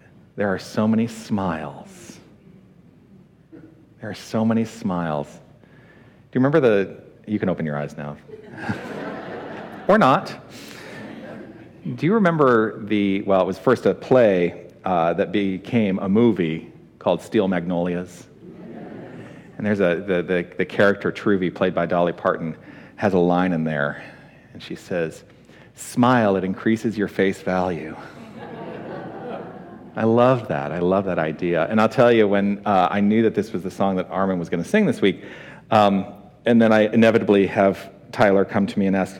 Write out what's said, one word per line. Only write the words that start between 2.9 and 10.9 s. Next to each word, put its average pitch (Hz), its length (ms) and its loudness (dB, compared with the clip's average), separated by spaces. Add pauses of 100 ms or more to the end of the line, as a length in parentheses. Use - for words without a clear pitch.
There 110 80 -10
are 98 60 -10
so - 280 -4
many 113 220 0
smiles. 85 640 -6
Do - 1120 -14
you - 40 2
remember 143 160 2
the, 104 440 0 (240)
you 107 100 -2
can 101 100 -2
open 85 160 -2
your 76 140 -4
eyes 73 180 -8
now. 73 220 -12 (400)
<laughs> - 160 -8 (1120)
Or 214 120 6
not. 170 340 2 (1600)